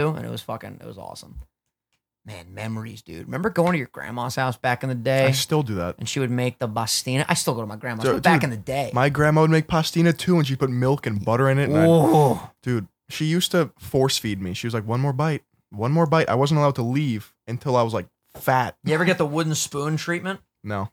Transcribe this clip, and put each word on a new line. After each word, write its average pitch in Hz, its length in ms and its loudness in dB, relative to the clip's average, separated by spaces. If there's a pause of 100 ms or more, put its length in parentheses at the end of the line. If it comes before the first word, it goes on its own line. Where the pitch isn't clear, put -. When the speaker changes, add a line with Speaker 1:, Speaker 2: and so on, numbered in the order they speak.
Speaker 1:
Yep. 156 100 -2
Speaker 2:
And 117 100 -10
it 117 40 -10
was 117 100 -10
fucking, 107 400 -12
it - 60 -18
was 107 120 -16
awesome. - 380 -18 (880)
Man, 90 280 -18
memories, 110 500 -10
dude. 82 240 -14
Remember 160 220 -4
going 175 240 2
to 170 60 0
your 123 140 -4
grandma's 120 420 -8
house 131 220 -2
back 127 260 -2
in 135 60 -4
the 127 80 -2
day? 131 300 2
Speaker 1:
I 135 40 6
still 151 320 0
do 110 140 -4
that. 87 240 -4
Speaker 2:
And 110 80 -6
she - 100 -4
would 127 140 0
make 123 260 -2
the 127 100 -4
pastina. 127 600 -2
I 175 60 2
still 151 200 -2
go 113 60 -6
to 110 60 -6
my 104 100 -12
grandma's, 117 300 -4
Speaker 1:
Dude, 127 100 4
Speaker 2:
but - 80 -4
back 165 160 6
Speaker 1:
dude, - 40 2
Speaker 2:
in 139 60 -2
the 113 60 -6
day. 131 360 -6
Speaker 1:
my 131 160 2
grandma 151 340 4
would 160 80 4
make 160 180 2
pastina 165 480 2
too, 180 220 0
and 151 100 2
she'd 135 100 -2
put 135 120 0
milk 127 360 0
and 104 180 -2
butter 120 240 4
in 135 120 4
it. 143 80 0
And 151 100 2
I'd 160 100 6
Speaker 2:
Ooh. 151 520 6 (240)
Speaker 1:
dude, 117 240 -2 (200)
she - 180 -4
used 170 260 0
to 170 260 2
force 135 400 2
feed 101 220 -4
me. 92 140 -4
She 117 120 -6
was 117 80 -4
like, 107 120 -4
"One 117 140 -2
more 139 120 0
bite, 147 320 -2 (260)
one 110 220 -2
more 165 140 4
bite." 160 220 2
I 107 60 2
wasn't 143 240 2
allowed 143 180 2
to 131 60 -2
leave 123 520 -2 (120)
until 123 300 -2
I 120 60 6
was, 113 120 0
like, 92 120 -4 (280)
fat. 127 500 0
Speaker 2:
You 143 100 0
ever 165 100 0
get 180 140 2
the 160 80 2
wooden 156 280 -2
spoon 143 420 -4
treatment? 175 440 -6 (240)
Speaker 1:
No. 101 280 -6